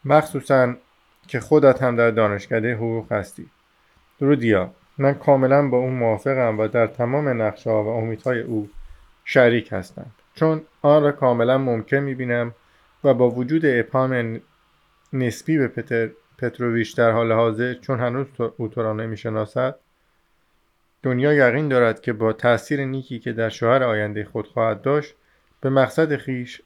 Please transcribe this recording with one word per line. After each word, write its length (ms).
مخصوصاً 680
که 120
خودت 420
هم 140
در 140
دانشکده 640
حقوق 380
هستی. 340
رودیا، 500
من 160
کاملاً 540
با 100
او 120
موافقم 680
و 100
در 180
تمام 560
نقشه‌ها 420
و 40
امیدهای 520
او 300
شریک 480
هستم، 340
چون 280
آن 200
را 100
کاملاً 460
ممکن 380
می‌بینم 580
و 100
با 160
وجود 340
ابهام 500
ن-، 260
نسبی 460
به 100
پتر 400
پتروویچ 580
در 140
حال 220
حاضر، 420
چون 260
هنوز 260
تو، 200
او 120
تو 140
را 100
نمی‌شناسد، 800
دنیا 300
یقین 360
دارد 320
که 120
با 200
تأثیر 520
نیکی 340
که 140
در 160
شوهر 340
آینده 420
خود 220
خواهد 360
داشت، 320
به 100
مقصد 460
خویش 500